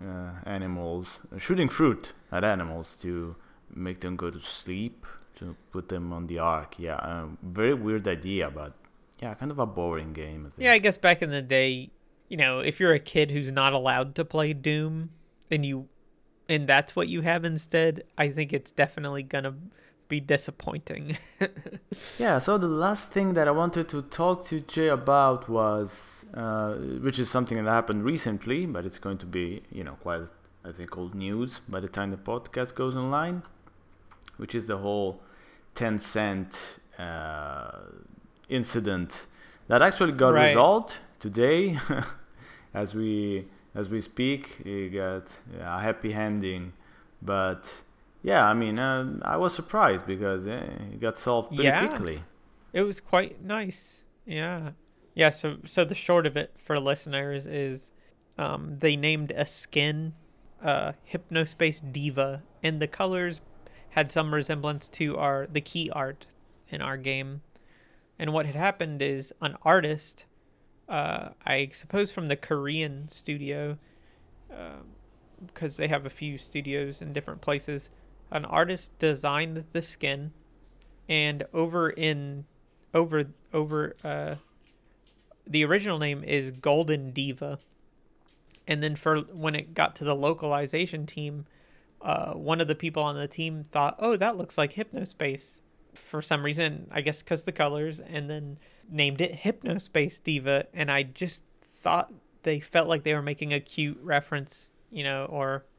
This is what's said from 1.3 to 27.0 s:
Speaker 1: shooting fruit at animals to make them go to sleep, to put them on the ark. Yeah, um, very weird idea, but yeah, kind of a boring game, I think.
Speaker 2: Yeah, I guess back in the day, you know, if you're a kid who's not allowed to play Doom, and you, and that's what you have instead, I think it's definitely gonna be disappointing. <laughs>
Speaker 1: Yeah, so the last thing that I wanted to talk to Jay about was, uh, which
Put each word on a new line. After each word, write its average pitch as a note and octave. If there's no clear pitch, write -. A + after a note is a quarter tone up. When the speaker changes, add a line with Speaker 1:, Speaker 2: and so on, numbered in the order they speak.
Speaker 1:
shooting F3
fruit -
at F2+
animals E2+
to E2+
make F2+
them F2+
go F2
to E2+
sleep, -
to E2+
put F2+
them F2
on E2+
the E2+
ark. D#2+
Yeah, D#2+
um, D#2+
very G#2+
weird G#2+
idea, F2
but D2
yeah, A2+
kind C#3+
of C#3+
a A#2+
boring E2+
game, D#2
I -
think. -
Speaker 2:
Yeah, A#3+
I A3
guess G3
back F3
in D#3+
the C#3+
day, C3
you A2
know, C3
if D3
you're F3
a D3
kid D3+
who's C#3+
not C3+
allowed C3
to D#3+
play D#3
Doom, D#3
and D3
you, C3+
and D3+
that's C#3
what F3
you E3+
have E3+
instead, D#3+
I D3+
think D3
it's C3+
definitely C#3+
gonna C3+
be D3
disappointing. D3
<laughs> F#3+
Speaker 1:
Yeah, F#3+
so G3+
the F3
last F3
thing F#3+
that D#3
I D3
wanted E3
to C#3+
talk F3+
to D#3+
Jay D#3
about C3+
was, G#2+
uh, A2
which C3